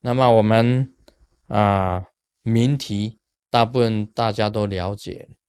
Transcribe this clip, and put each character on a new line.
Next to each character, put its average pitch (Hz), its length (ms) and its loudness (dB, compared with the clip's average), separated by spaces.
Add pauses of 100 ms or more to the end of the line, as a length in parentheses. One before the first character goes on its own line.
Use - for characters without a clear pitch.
那 123 120 -4
么 127 160 4
我 113 120 6
们， 120 520 2 (540)
啊， 98 560 0 (380)
明 120 360 0
题 107 420 -8 (300)
大 120 140 2
部 123 160 -2
分 110 280 0
大 113 260 -4
家 107 160 -2
都 107 160 -4
了 95 300 -6
解 - 340 -16 (200)